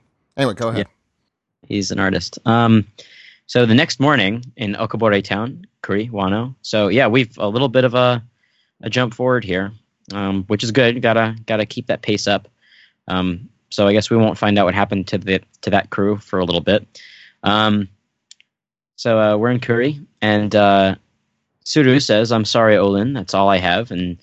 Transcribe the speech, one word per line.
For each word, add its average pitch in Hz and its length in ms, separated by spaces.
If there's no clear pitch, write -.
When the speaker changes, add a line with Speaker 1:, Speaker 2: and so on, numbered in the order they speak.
Speaker 1:
Anyway, 127 180
go 117 140
ahead. 104 180
Speaker 2:
Yeah. - 60
He's 95 140
an 95 80
artist. 95 480
Um, 113 400
so 123 180
the 110 80
next 156 240
morning 123 460
in 104 180
Okobore 107 500
Town, 120 420
Kuri, 107 260
Wano. 107 540
So, 107 260
yeah, 117 200
we've 120 300
a 104 100
little 123 200
bit 123 160
of 120 100
a, 123 280
a 113 60
jump 120 260
forward 127 300
here, 95 280
um, 98 300
which 104 180
is 117 80
good. 120 320
Gotta, 113 320
gotta 107 220
keep - 220
that - 140
pace 104 260
up. 98 180
Um, 92 400
so 101 180
I 101 40
guess 107 180
we 117 60
won't 110 220
find 101 220
out 95 60
what 90 80
happened 101 340
to 104 100
the, 95 220
to 104 80
that 98 200
crew 101 280
for 101 200
a 92 60
little 87 160
bit. 92 260
Um, 104 460
so, 113 240
uh, 107 160
we're 117 140
in 123 100
Kuri, 127 400
and, 104 320
uh, 98 400
Suru 139 360
says, 113 320
"I'm 110 120
sorry, 110 320
Olin, 101 360
that's 104 220
all 98 140
I 95 100
have." 90 320
And 90 320